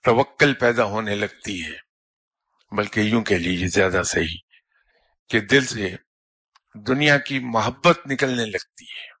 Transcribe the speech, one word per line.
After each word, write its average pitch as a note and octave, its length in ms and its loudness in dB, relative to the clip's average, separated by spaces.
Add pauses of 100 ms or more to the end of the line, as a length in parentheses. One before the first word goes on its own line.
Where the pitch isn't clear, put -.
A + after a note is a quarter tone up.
توکل C3+ 500 2
پیدا A#2+ 300 2
ہونے G#2 320 -2
لگتی G2+ 500 -6
ہے، D#2 120 -12 (920)
بلکہ G#2 280 -2
یوں G#2+ 240 2
کہہ G#2 120 2
لیجیے F2+ 320 -2
زیادہ F#2 380 2
صحیح E2 320 -2 (920)
کہ A2+ 100 0
دل B2+ 260 2
سے G2 300 -6 (920)
دنیا C#3+ 300 4
کی C#3 220 -4
محبت B2 680 0
نکلنے B2+ 380 -2
لگتی - 400 -10
ہے۔ - 220 -18 (140)